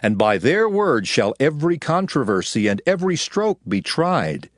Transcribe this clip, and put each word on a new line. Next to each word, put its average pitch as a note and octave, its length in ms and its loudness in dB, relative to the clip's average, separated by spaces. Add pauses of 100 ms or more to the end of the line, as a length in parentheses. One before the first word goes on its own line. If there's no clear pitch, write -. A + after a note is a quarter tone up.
And G#2 160 0
by G#2+ 180 4
their E3 320 2
word F#3+ 380 0
shall G#2+ 320 0
every D#3 400 0
controversy A#2 880 -2
and G2+ 180 0
every F#3 320 0
stroke G#3 520 -2
be G2+ 120 0
tried. G2 760 -2